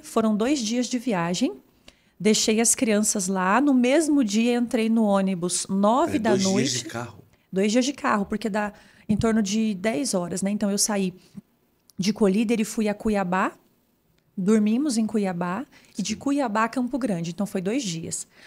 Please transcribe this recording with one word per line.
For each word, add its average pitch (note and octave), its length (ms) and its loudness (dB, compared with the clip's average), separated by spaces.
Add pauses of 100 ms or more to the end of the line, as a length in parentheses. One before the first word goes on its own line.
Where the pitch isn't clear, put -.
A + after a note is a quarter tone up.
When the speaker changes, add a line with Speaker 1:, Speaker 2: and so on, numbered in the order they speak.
Speaker 1:
foram A3 320 0
dois B3+ 240 0
dias A#3 260 -2
de B3 120 -4
viagem. G3+ 560 -2 (640)
Deixei G#3+ 400 2
as A#3 140 2
crianças G#3+ 520 0
lá. F#3+ 340 2
No C#4+ 140 4
mesmo C#4+ 480 4
dia, A3+ 340 2
entrei A#3 320 0
no A3+ 160 2
ônibus F#3+ 640 0
nove G#3+ 480 2
Speaker 2:
É, - 40 -2
Speaker 1:
da A3 100 0
Speaker 2:
dois G3 120 4
dias F#3+ 100 2
Speaker 1:
noite. G3 260 0
Speaker 2:
de - 60 -8
carro? A2+ 400 -10 (280)
Speaker 1:
Dois G3+ 200 2
dias B3 120 4
de C#4 100 -2
carro, G#3+ 320 -2
porque A3 220 -4
dá G#3 240 -4 (360)
em G#3+ 80 2
torno A3+ 260 2
de G#3+ 320 0
dez A3+ 400 -2
horas, F3+ 280 -2
né? F#3+ 80 -2
Então, G#3 200 -2
eu G3+ 80 0
saí G3 360 0 (840)
de F#3+ 140 0
Colíder G#3+ 480 2
e A3+ 40 0
fui G#3+ 240 -2
a G#3 60 -2
Cuiabá. G3+ 580 -2 (840)
Dormimos A3 600 2
em A3+ 100 0
Cuiabá F#3+ 600 -2 (320)
e G#3 40 -4
de F#3 120 -6
Speaker 2:
Sim. G#3+ 40 -6
Speaker 1:
Cuiabá C4 460 0
a A#3 40 0
Campo B3 300 -4
Grande. F3+ 320 -2
Então, F#3 140 -4
foi G3 160 -4
dois G#3+ 220 -2
dias. E3 440 -8 (200)